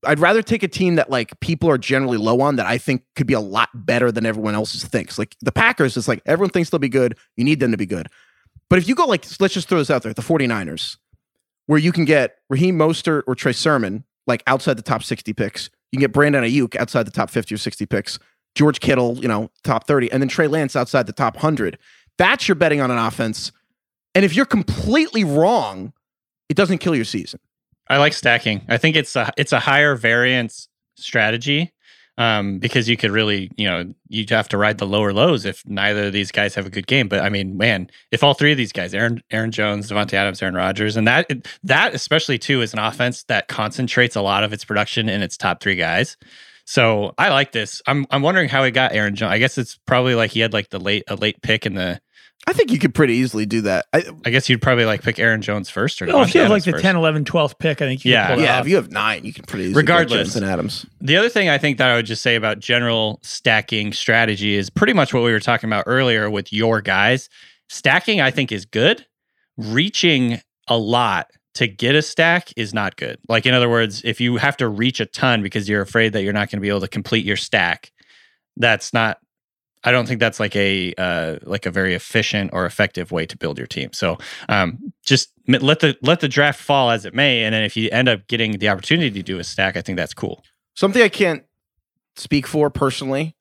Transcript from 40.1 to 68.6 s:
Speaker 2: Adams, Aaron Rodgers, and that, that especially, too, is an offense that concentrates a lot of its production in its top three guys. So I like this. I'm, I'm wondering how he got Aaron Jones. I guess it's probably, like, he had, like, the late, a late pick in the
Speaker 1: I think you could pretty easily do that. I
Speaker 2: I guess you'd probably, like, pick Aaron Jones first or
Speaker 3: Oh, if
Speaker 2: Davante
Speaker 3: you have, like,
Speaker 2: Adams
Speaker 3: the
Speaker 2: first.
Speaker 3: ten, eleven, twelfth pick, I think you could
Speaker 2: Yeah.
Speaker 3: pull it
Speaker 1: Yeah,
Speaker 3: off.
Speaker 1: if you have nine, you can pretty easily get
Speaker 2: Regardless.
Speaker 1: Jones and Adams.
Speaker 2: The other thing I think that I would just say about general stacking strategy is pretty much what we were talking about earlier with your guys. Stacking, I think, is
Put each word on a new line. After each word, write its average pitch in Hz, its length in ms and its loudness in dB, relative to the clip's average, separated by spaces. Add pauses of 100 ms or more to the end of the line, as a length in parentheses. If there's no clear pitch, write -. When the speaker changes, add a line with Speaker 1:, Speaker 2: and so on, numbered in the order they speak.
Speaker 2:
Adams, 98 280 0
Aaron 92 140 -2
Rodgers, 98 400 -2
and 110 100 2
that, 139 240 4 (320)
that 156 320 2
especially, 147 440 -2
too, 135 220 0
is 110 120 -2
an 110 80 -6
offense 120 440 -2
that 107 220 -2
concentrates 117 680 -2
a 104 60 -2
lot 98 200 2
of 104 100 -2
its 104 120 -10
production 107 440 -2
in 101 140 -2
its 87 140 -6
top 92 260 -2
three 98 140 0
guys. 87 400 -2 (480)
So 107 540 2
I 185 100 4
like 139 240 2
this. 107 340 -6
I'm, 139 240 0
I'm 139 120 0
wondering 170 260 2
how 135 160 2
he 127 80 2
got 127 220 2
Aaron 104 200 0
Jones. 101 180 -2
I 107 60 0
guess 127 200 2
it's 120 280 -6
probably, 127 300 2
like, 113 160 0
he 110 80 -2
had, 113 120 0
like, 104 180 -4
the 98 100 -10
late, 101 260 -2
a - 80 -6
late 104 260 -4
pick - 260 -2
in - 80 -4
the 90 260 -4 (480)
Speaker 1:
I 370 40 -2
think 415 180 2
you 220 80 2
could 139 160 2
pretty 131 200 4
easily 120 300 0
do 107 180 0
that. 95 300 0
I 165 120 2 (200)
Speaker 2:
I 120 60 -2
guess 131 180 2
you'd 123 140 2
probably, 120 220 2
like, 107 180 -2
pick - 160 -2
Aaron 113 240 2
Jones 104 260 -4
first 113 320 -4
or 95 80 -6
Speaker 3:
Oh, 277 140 6
if 180 60 4
Speaker 2:
Davante 180 60 -4
Speaker 3:
you 339 80 6
have, 202 80 4
like, 208 120 4
Speaker 2:
Adams - 40 -10
Speaker 3:
the 180 60 0
Speaker 2:
first. 151 120 -2
Speaker 3:
ten, 185 100 4
eleven, 156 300 2
twelfth 151 340 -2
pick, 156 240 -2
I 139 40 -2
think 131 180 -4
you 127 60 2
could 123 40 8
Speaker 2:
Yeah. 101 140 4
Speaker 3:
pull 104 100 2
it 156 60 2
Speaker 1:
Yeah, 127 160 2
Speaker 3:
off. 120 60 -4
Speaker 1:
if 156 40 0
you 190 60 4
have 127 160 -2
nine, 104 320 -2
you 131 80 -10
can - 140 -18
pretty 95 180 -6
easily 107 180 2
get 170 80 2
Speaker 2:
Regardless. 120 380 2
Speaker 1:
Jones 95 80 -6
and 101 80 -2
Adams. 95 420 -4 (140)
Speaker 2:
The 143 160 2
other 220 120 4
thing 202 200 0
I 147 100 2
think 135 200 0
that 131 120 4
I 117 60 4
would 113 100 0
just 107 160 -6
say 120 140 2
about 110 240 -2
general 113 640 0
stacking 107 680 0
strategy 104 640 2
is 101 160 -2
pretty - 220 2
much 160 200 2
what 120 120 0
we 117 80 2
were 110 80 2
talking 113 280 0
about 104 200 0
earlier 117 420 2
with 101 220 -6
your 110 280 2
guys. 101 480 2 (400)
Stacking, 180 520 0
I 131 100 4
think, 127 220 -4
is 98 120 -8